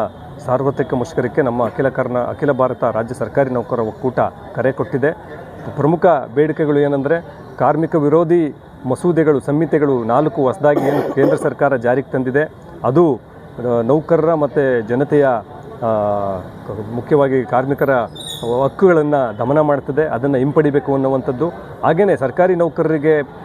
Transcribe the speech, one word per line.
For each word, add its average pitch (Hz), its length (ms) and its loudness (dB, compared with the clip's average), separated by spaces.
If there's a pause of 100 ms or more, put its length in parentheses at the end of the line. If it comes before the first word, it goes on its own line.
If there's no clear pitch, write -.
(460)
ಸಾರ್ವತ್ರಿಕ 135 480 -2
ಮುಷ್ಕರಕ್ಕೆ 127 480 -2
ನಮ್ಮ 120 240 0
ಅಖಿಲ 131 240 -2
ಕರ್ನಾ-, 123 400 -4
ಅಖಿಲ 143 220 -2
ಭಾರತ 127 320 -2
ರಾಜ್ಯ 117 320 -2
ಸರ್ಕಾರಿ 131 340 -2
ನೌಕರರ 123 300 -4
ಒಕ್ಕೂಟ 120 400 -4 (360)
ಕರೆ 127 160 0
ಕೊಟ್ಟಿದೆ. 135 400 -2 (640)
ಪ್ರಮುಖ 160 300 2 (300)
ಬೇಡಿಕೆಗಳು 151 440 2
ಏನಂದ್ರೆ, 143 420 0 (380)
ಕಾರ್ಮಿಕ 151 360 2
ವಿರೋಧಿ 160 600 2 (340)
ಮಸೂದೆಗಳು, 151 500 2
ಸಂಹಿತೆಗಳು 143 640 0
ನಾಲ್ಕು 143 380 0
ಹೊಸದಾಗಿ 139 380 2
ಏನು 143 360 -2
ಕೇಂದ್ರ 139 200 4
ಸರ್ಕಾರ 143 400 0
ಜಾರಿಗೆ 123 360 0
ತಂದಿದೆ, 131 400 0 (320)
ಅದು, 131 540 2 (200)
ಆ, 117 240 0
ನೌಕರರ 156 520 2
ಮತ್ತು 131 540 0
ಜನತೆಯ, 139 380 2
ಆ, 123 140 2 (1000)
ಕ-, 107 540 -12
ಮುಖ್ಯವಾಗಿ 131 520 2
ಕಾರ್ಮಿಕರ 135 480 0 (680)
ಹಕ್ಕುಗಳನ್ನ 151 520 4 (240)
ದಮನ 131 200 2
ಮಾಡ್ತದೆ, 147 480 0
ಅದನ್ನ 135 280 0
ಹಿಂಪಡಿಬೇಕು 143 580 2
ಅನ್ನುವಂಥದ್ದು. 135 560 0 (340)
ಹಾಗೇನೆ 165 320 4
ಸರ್ಕಾರಿ 175 400 2
ನೌಕರರಿಗೆ 156 680 2 (240)